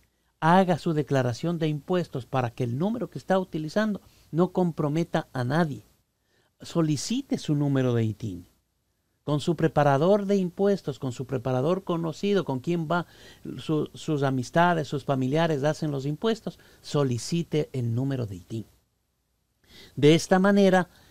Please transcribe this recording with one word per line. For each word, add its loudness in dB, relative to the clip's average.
haga 4
su -2
declaración 0
de 0
impuestos -4
para -2
que -4
el -4
número -4
que -12
está 0
utilizando -2
no 2
comprometa 0
a -2
nadie. -2
Solicite -2
su -2
número 2
de 2
itin. -6
Con -2
su -2
preparador 2
de 0
impuestos, -2
con -6
su -10
preparador -2
conocido, -2
con -4
quien -2
va, 0
su, -2
sus -4
amistades, 0
sus -6
familiares 0
hacen -2
los -6
impuestos, -4
solicite -2
el -2
número -2
de -12
itin. -10
De 6
esta 2
manera 4